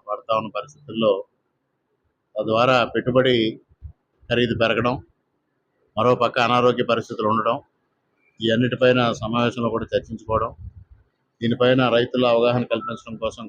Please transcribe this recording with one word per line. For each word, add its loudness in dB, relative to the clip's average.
వాడతా -6
ఉన్న -4
పరిస్థితుల్లో -4
తద్వారా 2
పెట్టుబడి 0
ఖరీదు 0
పెరగడం, 0
మరోపక్క 2
అనారోగ్య 2
పరిస్థితులు -2
ఉండడం, 0
ఈ 0
అన్నిటిపైన 2
సమావేశంలో -2
కూడా -4
చర్చించుకోవడం, -4
దీనిపైన 2
రైతుల 2
అవగాహన 2
కల్పించడం -8
కోసం -8